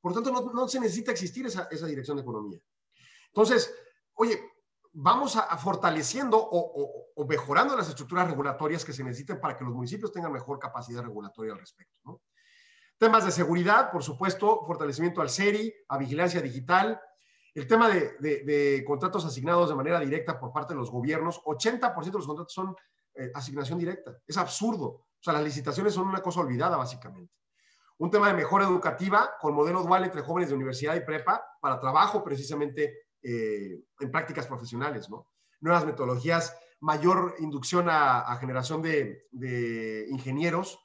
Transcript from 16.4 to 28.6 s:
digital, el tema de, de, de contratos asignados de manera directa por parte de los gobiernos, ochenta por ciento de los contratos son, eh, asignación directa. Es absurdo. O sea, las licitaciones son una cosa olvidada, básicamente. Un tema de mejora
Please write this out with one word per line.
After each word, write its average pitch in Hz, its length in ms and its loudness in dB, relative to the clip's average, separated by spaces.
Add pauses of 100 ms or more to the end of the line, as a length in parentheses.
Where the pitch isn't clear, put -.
digital, 165 600 2 (520)
el 143 140 -10
tema 226 220 8
de, 175 320 2
de, 139 240 0
de 143 400 2
contratos 156 400 -2
asignados 156 460 2
de 151 40 0
manera 151 240 2
directa 156 400 -2
por 123 140 -10
parte 143 200 -4
de 147 60 -4
los 117 120 -4
gobiernos, 160 540 -2
ochenta 233 480 0
por 160 120 -6
ciento 196 140 -4
de - 20 -2
los 143 80 -8
contratos 160 260 -8
son, 190 220 -6 (380)
eh, 127 200 -10
asignación 139 440 -6
directa. 175 460 -6
Es - 120 -6
absurdo. 190 500 -2
O - 340 -14
sea, 165 120 -2
las 151 100 2
licitaciones 147 520 0
son 185 120 0
una 190 160 0
cosa 175 180 -2
olvidada, 151 360 0
básicamente. 123 580 -8 (640)
Un 170 120 0
tema 202 180 6
de - 60 4
mejora 185 320 4